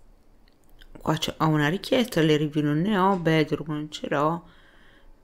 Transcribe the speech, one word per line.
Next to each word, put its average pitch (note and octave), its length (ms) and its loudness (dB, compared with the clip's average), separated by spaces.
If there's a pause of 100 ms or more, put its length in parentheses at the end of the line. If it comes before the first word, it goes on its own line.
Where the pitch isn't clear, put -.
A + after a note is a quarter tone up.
(1000)
Qua - 200 -2
c'ho, - 180 -4
ho D#3+ 120 0
una D3+ 200 2
richiesta, G3+ 540 0
le D3+ 160 4
review D3 260 -2
non D3 160 0
ne G#3 160 0
ho, F#3+ 220 2
bedroom D#3 480 0
non D3+ 240 -8
ce - 180 -10
l'ho, D#3 400 0 (760)